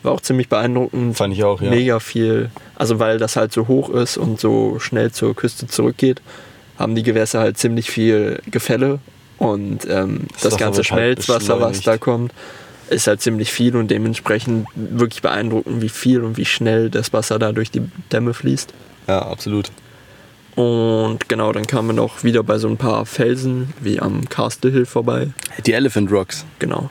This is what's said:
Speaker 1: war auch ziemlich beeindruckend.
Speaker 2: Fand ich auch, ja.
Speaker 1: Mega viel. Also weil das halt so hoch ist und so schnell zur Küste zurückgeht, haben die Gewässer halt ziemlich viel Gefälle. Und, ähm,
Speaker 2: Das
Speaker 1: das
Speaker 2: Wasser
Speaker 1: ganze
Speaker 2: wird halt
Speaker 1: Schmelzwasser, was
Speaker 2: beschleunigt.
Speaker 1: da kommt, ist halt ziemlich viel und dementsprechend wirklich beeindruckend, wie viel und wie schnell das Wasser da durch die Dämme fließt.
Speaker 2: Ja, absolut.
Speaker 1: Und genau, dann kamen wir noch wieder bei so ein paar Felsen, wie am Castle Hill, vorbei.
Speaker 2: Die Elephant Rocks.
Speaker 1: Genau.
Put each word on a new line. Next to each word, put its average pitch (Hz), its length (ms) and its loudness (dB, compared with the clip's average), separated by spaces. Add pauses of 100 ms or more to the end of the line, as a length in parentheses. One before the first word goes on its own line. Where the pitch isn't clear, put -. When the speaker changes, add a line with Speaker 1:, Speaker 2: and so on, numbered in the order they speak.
Speaker 1:
war 123 100 0
auch 135 80 -2
ziemlich 127 280 0
beeindruckend. 120 680 0
Speaker 2:
Fand 98 160 2
ich 104 120 0
auch, 101 180 2
ja. - 80 0
Speaker 1:
Mega 120 300 4
viel. 113 500 0 (240)
Also 113 240 0
weil 110 200 2
das 110 180 -2
halt 113 160 2
so 113 160 0
hoch 131 220 2
ist 120 260 0
und 113 240 -2
so 110 400 2
schnell 113 320 0
zur 113 240 -2
Küste - 320 -4
zurückgeht, 127 520 0 (580)
haben 110 180 -2
die 113 80 0
Gewässer 110 360 2
halt 110 160 2
ziemlich 117 340 0
viel 110 500 2 (100)
Gefälle. 131 480 0 (400)
Und, 101 500 -2
ähm, 95 460 -2
Speaker 2:
Das - 80 -8
Speaker 1:
das 107 120 2
Speaker 2:
Wasser - 100 0
Speaker 1:
ganze 101 140 2
Speaker 2:
wird 110 120 0
halt 113 120 2 (220)
Speaker 1:
Schmelzwasser, 113 360 2
was 113 180 0
Speaker 2:
beschleunigt. - 80 -4
Speaker 1:
da 113 120 4
kommt, 120 340 0 (580)
ist - 160 0
halt 104 140 2
ziemlich 110 320 0
viel 120 240 2
und 110 160 0
dementsprechend 110 840 0
wirklich 117 480 -2
beeindruckend, 110 600 0
wie 110 60 -2
viel 127 340 2
und 113 140 -4
wie 117 80 -2
schnell 113 460 2
das 110 220 -2
Wasser 110 260 0
da 110 140 0
durch 110 200 -2
die 120 100 -2 (300)
Dämme 117 220 0
fließt. - 380 -4 (360)
Speaker 2:
Ja, 95 140 0
absolut. - 480 -4 (840)
Speaker 1:
Und 113 720 0
genau, 110 240 0
dann 107 140 -4
kamen 113 220 0
wir 113 60 0
noch 113 300 -2
wieder 117 180 4
bei 107 160 0
so 110 100 0
ein 110 100 -2
paar 110 260 0
Felsen, 127 760 -2
wie 104 200 -2
am - 280 -2
Castle 117 420 -2
Hill, 127 160 2
vorbei. 120 420 -2 (380)
Speaker 2:
Die 113 80 4
Elephant 113 360 2
Rocks. 98 360 0 (140)
Speaker 1:
Genau. 82 300 -2